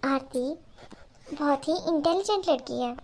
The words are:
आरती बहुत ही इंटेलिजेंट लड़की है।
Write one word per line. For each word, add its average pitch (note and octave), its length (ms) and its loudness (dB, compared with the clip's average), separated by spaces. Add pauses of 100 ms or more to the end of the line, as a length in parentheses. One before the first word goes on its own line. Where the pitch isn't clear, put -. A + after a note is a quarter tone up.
आरती C4 500 -2 (800)
बहुत C#4+ 340 0
ही D#4 60 2
इंटेलिजेंट F4+ 760 2
लड़की B3+ 320 0
है। A#3+ 220 -2